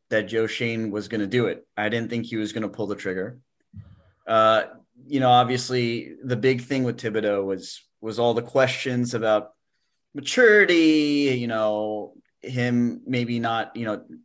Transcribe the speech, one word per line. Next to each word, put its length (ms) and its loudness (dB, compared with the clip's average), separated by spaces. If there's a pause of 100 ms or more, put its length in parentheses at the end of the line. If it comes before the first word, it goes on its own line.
(100)
that 120 2
Joe 260 -2
Schoen 420 -4
was 160 -6
gonna 220 -6
do 180 0
it. 180 -6 (120)
I 120 -2
didn't 220 -4
think 160 -6
he 80 -12
was 180 -6
gonna 160 -6
pull 200 -8
the 80 -6
trigger. 420 -8 (880)
Uh, 380 4 (420)
you 140 -2
know, 100 4
obviously 960 2
the 120 -2
big 260 2
thing 200 -2
with 160 -2
Thibodeaux 460 -2
was, 360 -8 (200)
was 180 -10
all 160 2
the 80 -2
questions 720 0
about 380 0 (600)
maturity, 1200 4
you 80 -4
know, 680 -2 (260)
him 640 0
maybe 320 -2
not, 380 -4
you 80 -6
know, 180 -4 (220)